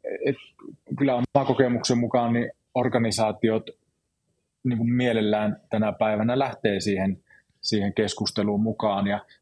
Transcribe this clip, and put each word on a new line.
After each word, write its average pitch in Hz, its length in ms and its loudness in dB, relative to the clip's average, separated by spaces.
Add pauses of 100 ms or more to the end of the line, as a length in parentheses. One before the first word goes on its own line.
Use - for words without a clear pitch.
(260)
et, 139 100 0 (640)
kyllä 135 180 0
oman 127 320 0
kokemuksen 123 500 2
mukaan 120 360 0
niin 120 180 0 (220)
organisaatiot 113 960 0 (960)
niinku 120 200 0
mielellään 110 840 0
tänä 107 240 0
päivänä 110 460 0
lähtee 113 400 -2
siihen, 95 440 -2 (380)
siihen 101 320 -2
keskusteluun 104 680 -2
mukaan. 107 460 0
Ja 101 180 -4 (160)